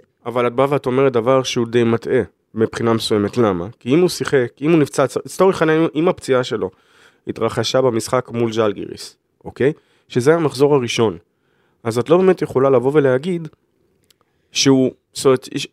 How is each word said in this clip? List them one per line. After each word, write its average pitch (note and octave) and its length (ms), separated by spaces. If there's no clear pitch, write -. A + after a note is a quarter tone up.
אבל A#2+ 200
את A#2 60
באה C3 180
ואת C#3+ 160
אומרת C3 260
דבר B2+ 300
שהוא A#2+ 240
די A#2 180
מטעה, A#2 360
מבחינה A2+ 380
מסוימת. G#2+ 440
למה? G2 300
כי B2 140
אם E3 60
הוא F3+ 80
שיחק, C3 380
אם D3 100
הוא E3+ 80
נפצע, C#3 280
צ-, - 100
לצורך F3+ 460
העניין, D#3+ 320
אם D#3+ 140
הפציעה C3 360
שלו G2 260
התרחשה A2+ 540
במשחק B2 520
מול A#2 200
ז'אלגיריס, G#2+ 640
אוקיי? C3+ 280
שזה C3+ 260
המחזור C#3+ 400
הראשון. A#2 440
אז A2+ 140
את B2 120
לא E3 60
באמת F#3 260
יכולה C3+ 280
לבוא B2+ 240
ולהגיד D3+ 540
שהוא, C3 380
זאת - 140
אומרת, C3 300
ש-, C#3 160